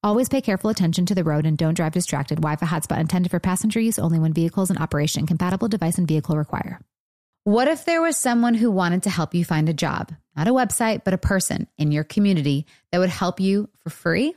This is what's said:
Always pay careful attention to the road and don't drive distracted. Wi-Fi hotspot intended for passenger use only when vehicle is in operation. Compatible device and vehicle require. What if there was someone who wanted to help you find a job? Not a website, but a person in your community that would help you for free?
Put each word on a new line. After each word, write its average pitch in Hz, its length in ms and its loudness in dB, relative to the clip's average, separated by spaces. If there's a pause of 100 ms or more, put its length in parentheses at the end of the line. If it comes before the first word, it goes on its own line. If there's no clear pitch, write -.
Always 220 260 2
pay 269 140 0
careful 208 280 0
attention 180 360 2
to 196 100 0
the 185 80 0
road 151 220 2
and 156 120 2
don't 160 180 2
drive 160 180 -2
distracted. 151 480 -4
Wi-Fi 156 240 -2
hotspot 160 340 -2
intended 175 300 0
for 175 100 -2
passenger 202 400 0
use 226 180 0
only 165 220 2
when 160 140 2
vehicle 170 300 0
is 180 60 -2
in 185 80 -2
operation. 151 480 -2
Compatible 185 440 0
device 175 280 -2
and 175 100 0
vehicle 156 280 0
require. - 460 -6 (640)
What 233 260 4
if 320 160 -2
there 330 160 2
was 330 160 0
someone 240 380 2
who 226 140 2
wanted 185 340 2
to 202 60 0
help 170 240 -2
you 170 120 2
find 156 240 0
a 165 40 0
job? - 380 -4 (240)
Not 156 140 0
a 247 40 4
website, 233 520 0
but 185 80 0
a 185 60 0
person - 480 -2 (100)
in 151 160 0
your 151 100 0
community 151 640 0 (260)
that 175 60 0
would 185 120 2
help 180 300 -4
you 196 380 0
for - 140 -12
free? 214 460 -2